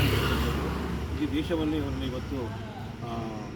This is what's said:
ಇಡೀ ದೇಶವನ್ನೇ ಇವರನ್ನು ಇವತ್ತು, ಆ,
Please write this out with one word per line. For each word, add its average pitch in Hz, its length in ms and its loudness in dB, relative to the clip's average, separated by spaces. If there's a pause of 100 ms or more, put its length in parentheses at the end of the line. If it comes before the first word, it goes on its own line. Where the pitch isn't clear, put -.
(1160)
ಇಡೀ 143 140 0
ದೇಶವನ್ನೇ 156 460 2
ಇವರನ್ನು 135 280 0
ಇವತ್ತು, 127 340 -2 (680)
ಆ, - 20 -4 (460)